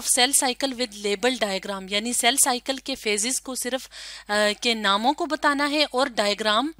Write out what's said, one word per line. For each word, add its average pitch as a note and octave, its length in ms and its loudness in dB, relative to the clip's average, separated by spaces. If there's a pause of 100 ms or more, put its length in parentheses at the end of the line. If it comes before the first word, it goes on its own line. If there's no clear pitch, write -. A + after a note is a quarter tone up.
of - 40 -10
cell C4 380 2
cycle - 360 -2
with G#3 260 -6
label G#3+ 340 0
diagram, F#3+ 520 -4
यानी A3 220 -2
सेल B3 240 2
साइकिल C4 400 0
के C4 180 -6
फेजेस G#3+ 440 -2
को B3+ 160 -10
सिर्फ, B3 300 -4
अ, - 40 -20 (420)
के G#3 440 2
नामों G#3+ 380 2
को F4 120 -2
बताना C#4+ 400 2
है D4 200 2
और C4 240 0
डायग्राम G#3+ 720 0